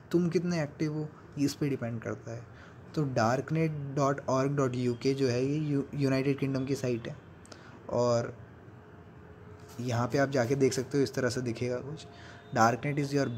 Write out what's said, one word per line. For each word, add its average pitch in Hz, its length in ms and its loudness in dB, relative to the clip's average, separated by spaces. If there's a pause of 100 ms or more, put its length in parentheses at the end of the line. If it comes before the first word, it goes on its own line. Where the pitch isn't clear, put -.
(120)
तुम 175 180 2
कितने 175 340 0
एक्टिव 151 300 -4
हो, 151 140 -4 (300)
इस 143 160 2
पे 147 160 -2
डिपेंड 117 320 -4
करता 113 300 -8
है। 120 100 -10 (540)
तो 151 100 0 (100)
darknet 143 640 2 (200)
dot 139 220 2 (100)
org 135 280 2
dot 131 220 2
U 123 240 0
K 135 100 4
जो 135 140 2
है, 120 180 2
ये 143 120 0
यू-, 147 260 0 (100)
यूनाइटेड 135 460 2
किंगडम 135 260 0
की 135 100 0
साइट 123 320 -2
है, - 80 -10 (760)
और 120 440 2 (1500)
यहाँ 120 280 0
पे 123 100 0
आप 139 120 4
जाके 131 260 2
देख 135 180 4
सकते 131 240 -2
हो, 139 60 4
इस - 100 0
तरह 127 160 0
से 127 120 -2
दिखेगा 123 380 -4
कुछ। 139 260 -12 (500)
Darknet 123 440 4
is 139 160 -2
your 139 120 2 (100)